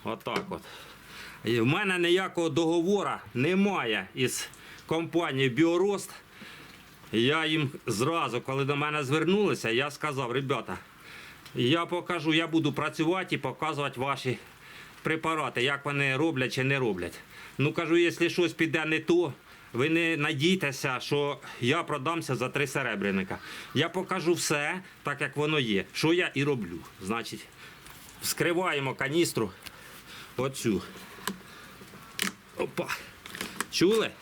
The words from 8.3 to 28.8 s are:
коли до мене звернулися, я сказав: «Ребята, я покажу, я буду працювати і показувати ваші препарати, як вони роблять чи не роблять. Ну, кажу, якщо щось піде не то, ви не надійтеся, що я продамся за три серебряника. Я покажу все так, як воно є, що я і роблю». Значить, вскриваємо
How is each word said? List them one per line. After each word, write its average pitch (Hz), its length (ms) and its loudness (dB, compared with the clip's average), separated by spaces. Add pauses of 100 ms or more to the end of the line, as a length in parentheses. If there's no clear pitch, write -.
коли 139 240 -2
до 143 100 0
мене 151 280 0
звернулися, 156 680 2
я 135 220 2
сказав: 135 400 -4
«Ребята, 123 460 -2 (760)
я 139 300 4
покажу, 170 480 0
я 165 140 4
буду 151 260 2
працювати 160 640 0
і - 20 -2
показувати 139 600 -2
ваші 135 380 -2 (680)
препарати, 156 600 0
як 139 220 0
вони 139 320 2
роблять 131 360 2
чи 131 100 0
не 135 160 2
роблять. 92 400 -2 (380)
Ну, 147 160 2
кажу, 165 240 2
якщо 170 320 4
щось 175 240 2
піде 160 320 0
не 160 140 0
то, 170 340 4 (400)
ви 131 160 2
не 165 280 2
надійтеся, 147 840 2
що 143 380 0 (240)
я 143 220 4
продамся 151 520 -2
за 120 140 0
три 143 180 0
серебряника. 101 680 0 (360)
Я 151 160 2
покажу 180 440 0
все 156 480 0 (220)
так, 143 180 -4
як 143 160 -4
воно 151 220 2
є, 104 340 2
що 160 200 4
я 175 200 2
і 139 100 2
роблю». 104 360 -2 (220)
Значить, 107 440 -6 (760)
вскриваємо 156 720 0